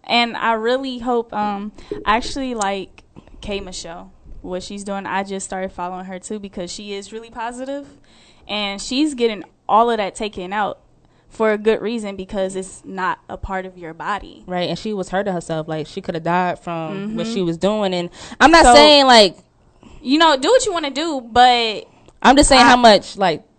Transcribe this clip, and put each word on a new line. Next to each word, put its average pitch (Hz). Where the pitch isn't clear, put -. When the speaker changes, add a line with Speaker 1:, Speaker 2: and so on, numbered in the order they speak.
Speaker 1:
And 233
I 226
really 247
hope, 233
um, 208
I 214
actually 254
like 196
K 202
Michelle, 185
what 180
she's 202
doing. 196
I 190
just 196
started 190
following 180
her 185
too 214
because 190
she 208
is 202
really 226
positive, 254
and 202
she's 285
getting 233
all 226
of 233
that 196
taken 180
out 208
for 220
a 208
good 214
reason 208
because 190
it's 185
not 185
a 190
part 185
of 185
your 165
body. 185
Speaker 2:
Right, 180
and 165
she 220
was 185
hurting 196
herself. 165
Like, 156
she -
coulda 170
died 175
from 160
what 220
Speaker 1:
Mm-hmm. 226
Speaker 2:
she 202
was 170
doing. 196
And 175
I'm 262
not 330
Speaker 1:
So, 247
Speaker 2:
saying, 294
like, 226
Speaker 1:
you 262
know, 320
do 269
what 494
you 415
wanna 311
do, 285
but 233
Speaker 2:
I'm 254
just 294
saying 262
Speaker 1:
I 240
Speaker 2:
how 247
much, 226
like, 180